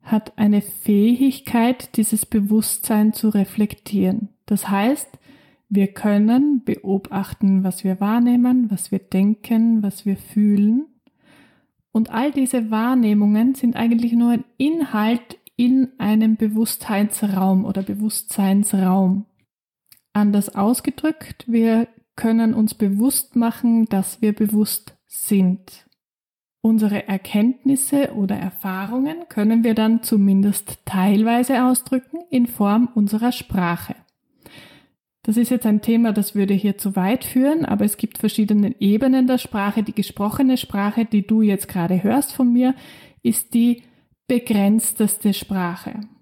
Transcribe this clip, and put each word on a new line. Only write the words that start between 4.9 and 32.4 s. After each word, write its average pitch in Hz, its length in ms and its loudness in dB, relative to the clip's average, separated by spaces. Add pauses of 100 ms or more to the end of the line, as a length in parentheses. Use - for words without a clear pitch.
wir 196 180 2
können 220 800 2
beobachten, 196 960 -2
was 185 220 -4
wir 190 160 -2
wahrnehmen, 240 680 2
was - 220 -6
wir 196 80 -2
denken, 220 800 0
was 196 240 -6
wir 196 120 -2
fühlen. 208 680 0 (1040)
Und 226 160 0
all 254 220 -2
diese 247 380 -2
Wahrnehmungen 220 840 2
sind 240 220 0
eigentlich 233 340 0
nur 233 200 2
ein 240 120 0 (140)
Inhalt 247 840 -2 (160)
in 254 340 2 (100)
einem 220 360 2
Bewusstseinsraum 208 1300 0
oder 196 180 -4
Bewusstseinsraum. 196 1400 0 (840)
Anders 202 420 0
ausgedrückt, - 960 -4
wir 226 400 2 (300)
können 226 360 2
uns 220 200 0
bewusst 214 640 -2
machen, 226 480 2
dass - 360 -4
wir 208 120 2
bewusst 214 640 -2 (100)
sind. - 800 -2 (720)
Unsere 214 480 0
Erkenntnisse 254 1040 0
oder 202 240 -2
Erfahrungen 226 880 -6
können 220 380 0
wir 226 80 2
dann 226 280 0
zumindest 196 840 0
teilweise 226 800 2
ausdrücken 254 540 -2 (100)
in 240 180 2